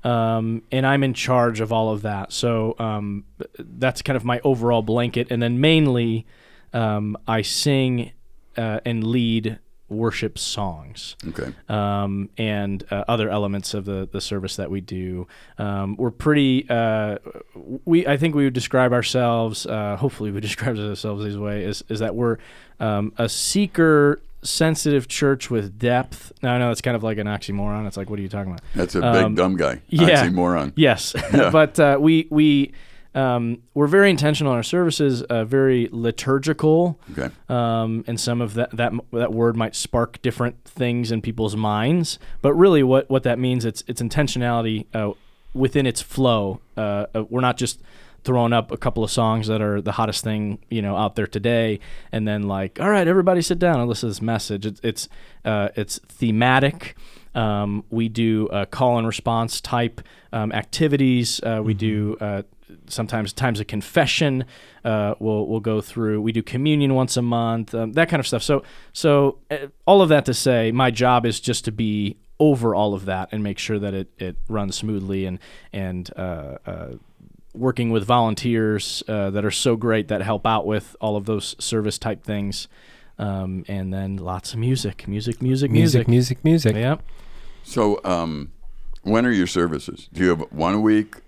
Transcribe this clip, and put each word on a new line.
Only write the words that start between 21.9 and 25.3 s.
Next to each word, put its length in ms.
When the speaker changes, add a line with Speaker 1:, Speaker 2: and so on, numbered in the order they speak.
Speaker 1:
that 140
we're, 260
um, 360
a 120
seeker 920
sensitive 680
church 420